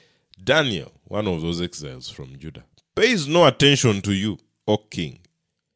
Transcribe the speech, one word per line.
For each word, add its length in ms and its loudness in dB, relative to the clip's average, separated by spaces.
"Daniel, 480 0
one 220 -6
of 160 -2
those 180 -4
exiles 480 -10
from 300 -18
Judah, 260 -18
pays 300 2
no 200 6
attention 560 4
to 100 -2
you, 240 -2
O 100 2
king, 440 -10